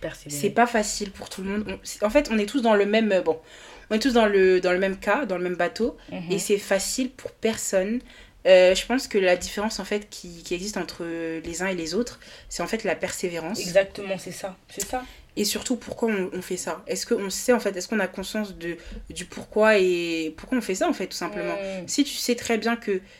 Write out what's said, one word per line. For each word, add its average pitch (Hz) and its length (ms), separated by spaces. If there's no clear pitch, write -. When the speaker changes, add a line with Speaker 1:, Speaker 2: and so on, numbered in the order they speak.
Speaker 1:
Persévérer. 147 400
Speaker 2:
C'est - 80
pas 226 180
facile 208 440
pour - 180
tout 190 140
le 196 60
monde. 208 180
On, 190 160
c'est, - 200
en 208 60
fait, 294 220
on 220 80
est 208 80
tous 269 140
dans 220 140
le 202 120
même, 214 240
euh, 185 100
bon, 160 180
on 214 40
est 220 40
tous 254 140
dans 226 120
le, 190 360
dans 180 100
le 180 80
même 190 180
cas, 226 280
dans 190 120
le 180 60
même 180 120
bateau, 175 400
Speaker 1:
Mhm. 175 200
Speaker 2:
et 196 80
c'est 202 180
facile 202 540
pour - 200
personne. 214 680
Euh, 185 300
je - 100
pense 262 220
que 220 100
la 180 200
différence, 208 420
en 190 60
fait, 208 240
qui, 170 340
qui - 100
existe 196 220
entre 170 300
les 170 180
uns 190 60
et 190 80
les 165 200
autres, 240 240
c'est - 120
en 175 60
fait 220 160
la 180 100
persévérance. 170 680
Speaker 1:
Exactement, 190 560
c'est 180 160
ça, 190 240
c'est - 180
ça. 254 160
Speaker 2:
Et 208 80
surtout, 220 320
pourquoi - 320
on, 190 240
on 180 80
fait 180 160
ça ? 175 280
Est-ce 185 220
qu'on 202 220
sait, - 240
en 226 80
fait, 202 160
est-ce - 100
qu'on 214 140
a 185 60
conscience 196 500
de, 170 180
du - 160
pourquoi 214 520
et 170 600
pourquoi - 200
on 226 40
fait 190 140
ça, 330 140
en 277 40
fait, 190 140
tout - 100
simplement ? 180 380
Speaker 1:
Mm. 190 320
Speaker 2:
Si - 160
tu - 120
sais - 200
très 233 240
bien 226 160
que 208 240